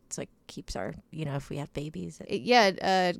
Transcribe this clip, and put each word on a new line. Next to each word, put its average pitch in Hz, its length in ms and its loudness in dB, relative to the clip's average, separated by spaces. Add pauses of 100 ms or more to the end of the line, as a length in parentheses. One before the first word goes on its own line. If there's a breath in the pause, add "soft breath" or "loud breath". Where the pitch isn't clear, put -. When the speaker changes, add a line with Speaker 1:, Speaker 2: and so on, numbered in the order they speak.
Speaker 1:
It's, - 120 -10
like, 143 120 -8 (180)
keeps - 260 -10
our, 95 200 -6 (180)
you 156 140 -6
know, 139 100 -4
if 139 140 -8
we 147 80 -6
have 143 160 -8
babies, 156 460 -8
it - 140 -16
Speaker 2:
It, 202 80 -2
yeah, 233 260 8
it, 185 140 0
uh, 180 380 4